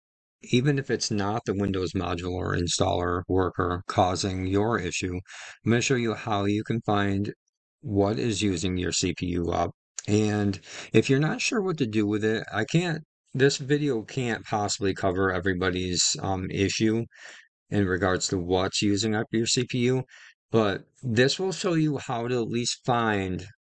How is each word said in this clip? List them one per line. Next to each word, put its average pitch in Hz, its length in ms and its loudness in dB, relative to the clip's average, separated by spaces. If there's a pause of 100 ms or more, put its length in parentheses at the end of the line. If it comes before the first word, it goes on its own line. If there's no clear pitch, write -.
(440)
even 139 340 2
if 131 140 -6
it's - 180 -2
not 104 360 -2
the 104 100 -2
Windows 95 380 -2
Modular 90 680 -2
Installer 90 680 0
Worker 90 600 0
causing 92 600 0
your 104 320 0
issue, 90 340 -4 (520)
I'm 110 60 4
gonna 120 100 4
show 135 140 2
you 117 180 0
how 101 320 -2
you 104 180 0
can 117 180 -2
find 101 520 0 (480)
what 101 380 2
is 113 220 -2
using 92 360 0
your 90 140 -2
C 90 260 0
P 92 100 -4
U 87 240 -2
up. 85 200 0 (360)
And 104 520 2 (340)
if 110 160 6
you're 135 100 4
not 165 220 0
sure 240 200 0
what 185 180 -2
to 135 60 0
do 107 220 0
with 104 160 0
it, 110 200 0 (100)
I 104 100 0
can't, 165 400 0 (300)
this 135 240 4
video 139 460 -2
can't 117 420 -4
possibly 101 480 0
cover 95 400 0
everybody's, 90 880 0
um, 95 280 -2
issue 107 540 2 (680)
in 104 160 2
regards 92 440 0
to 98 80 0
what's 92 440 0
using 104 340 2
up 113 160 -2
your 113 160 0
C 123 220 0
P 127 100 -2
U, 127 240 2 (460)
but 107 360 2 (180)
this 123 340 2
will 190 140 -2
show 180 220 -2
you 156 240 2
how 120 300 -6
to 123 140 0
at 110 60 -2
least 117 380 -4
find 101 600 2 (180)